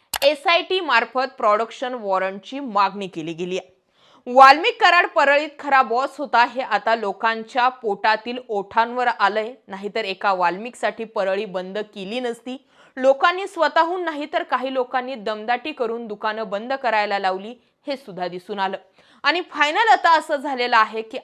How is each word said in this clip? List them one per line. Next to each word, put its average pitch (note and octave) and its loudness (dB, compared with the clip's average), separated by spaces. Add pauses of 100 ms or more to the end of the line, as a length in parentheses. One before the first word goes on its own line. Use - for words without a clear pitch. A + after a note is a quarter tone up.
(240)
एसआयटी E4+ 2
मार्फत B3+ 0
प्रोडक्शन A3+ 0
वॉरंटची G3 -4
मागणी G3+ -2
केली E3 -8
गेली F3+ -6
आहे. - -10 (500)
वाल्मिक C#4 8
कराड F4+ 6
परळीत D4 2 (100)
खरा C#4 4
बॉस B3 -2
होता, A#3+ 2
हे B3 -6
आता A3 0
लोकांच्या A3+ -2
पोटातील A3 -2 (120)
ओठांवर A#3 -2
आलंय. A3 -2 (140)
नाहीतर G3+ -6
एका F#3+ -2
वाल्मिकसाठी G#3 -2
परळी G3 -2
बंद F#3 -8
केली G#3 -8
नसती. B3 -8 (400)
लोकांनी F4 2
स्वतःहून E4 0
नाही, D4+ -6
तर E4+ -2
काही C4+ -4
लोकांनी B3+ -4
दमदाटी A3 -6
करून A#3 -6
दुकानं G#3+ -6
बंद G#3+ -6
करायला G#3+ 0
लावली, F#3+ -4 (340)
हे C#4 -6
सुद्धा F3+ -10
दिसून F3+ -10
आलं. F#3+ -2 (460)
आणि D#4 2 (100)
फायनल D#4 0
आता F#4+ 4
असं D#4 -2
झालेलं B3 -2
आहे A3 0
की A3 -14